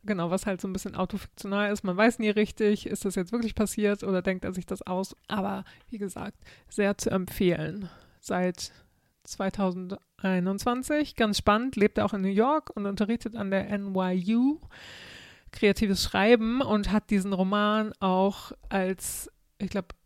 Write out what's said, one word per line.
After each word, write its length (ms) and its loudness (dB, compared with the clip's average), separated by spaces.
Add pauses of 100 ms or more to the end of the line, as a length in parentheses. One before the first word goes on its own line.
Genau, 260 -2
was 160 -2
halt 140 -2
so 80 -4
ein 40 -4
bisschen 220 -8
autofiktional 760 -2
ist. 100 -4
Man 140 -2
weiß 240 4
nie 100 2
richtig, 560 2
ist 180 -6
das 120 -2
jetzt 160 -2
wirklich 240 -2
passiert 480 0
oder 180 0
denkt 220 -2
er 100 -4
sich 100 -6
das 180 -6
aus? 340 -4 (100)
Aber 380 -4 (260)
wie 80 -10
gesagt, 400 -8 (300)
sehr 300 2
zu 120 0
empfehlen. 800 0 (320)
Seit 500 -2 (540)
zweitausendeinundzwanzig, 1900 -2
ganz 220 2
spannend, 360 2
lebt 240 4
er 60 2
auch 100 0
in 80 -4
New 60 0
York 460 2
und 120 -4
unterrichtet 480 -2
an 160 -4
der 180 0
N 280 -4
Y 400 0
U 240 2 (920)
kreatives 540 2
Schreiben 580 4
und 300 2
hat 180 0
diesen 240 2
Roman 680 2
auch 520 0 (180)
als, 600 -4 (280)
ich 100 -4
glaub 260 -6 (120)